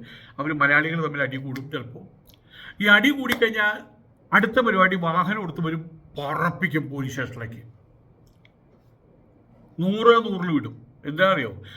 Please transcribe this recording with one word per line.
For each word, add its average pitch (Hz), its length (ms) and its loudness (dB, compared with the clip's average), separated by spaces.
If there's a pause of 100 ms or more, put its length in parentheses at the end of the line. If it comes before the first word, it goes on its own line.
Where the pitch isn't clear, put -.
(400)
അവർ 147 100 -4 (120)
മലയാളികൾ 151 440 4
തമ്മിൽ 143 220 -4
അടി 131 180 -8
കൂടും 127 260 -10
ചിലപ്പോൾ. 131 320 -12 (760)
ഈ - 20 -2 (120)
അടി 214 140 4 (100)
കൂടിക്കഴിഞ്ഞാൽ 220 580 0 (540)
അടുത്ത 226 340 4
പരിപാടി 190 420 2
വാഹനം 180 380 0
എടുത്ത് 165 220 -6
വരും, 160 140 -4 (380)
പറപ്പിക്കും 156 720 -2
പോലീസ് 131 240 -6
സ്റ്റേഷനിലേക്ക്. 117 480 -10 (2250)
നൂറ് 220 300 6 (140)
നൂറിൽ 180 300 -4
വിടും. 113 200 -6 (320)
എന്താ 165 240 2
അറിയോ, 123 180 -2 (260)